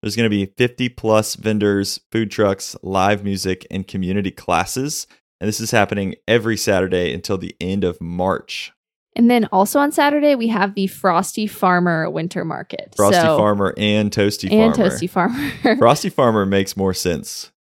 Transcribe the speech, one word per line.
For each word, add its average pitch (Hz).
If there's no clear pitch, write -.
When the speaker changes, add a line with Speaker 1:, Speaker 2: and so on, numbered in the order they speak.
Speaker 1:
There's 107
gonna 113
be 101
fifty 123
plus 110
vendors, 104
food 113
trucks, 101
live 98
music, 95
and 95
community 95
classes. 107
And 92
this 104
is 113
happening 101
every 113
Saturday 92
until 92
the 90
end 95
of 87
March. 87
Speaker 2:
And 240
then 240
also 202
on 285
Saturday, 294
we 233
have 202
the 196
Frosty 190
Farmer 175
Winter 165
Market. -
Speaker 1:
Frosty 175
Speaker 2:
So 160
Speaker 1:
Farmer 104
and 104
Toasty 101
Speaker 2:
and 220
Speaker 1:
Farmer. 190
Speaker 2:
Toasty 175
Farmer. 240
<laughs> -
Speaker 1:
Frosty 196
Farmer 110
makes 98
more 95
sense. -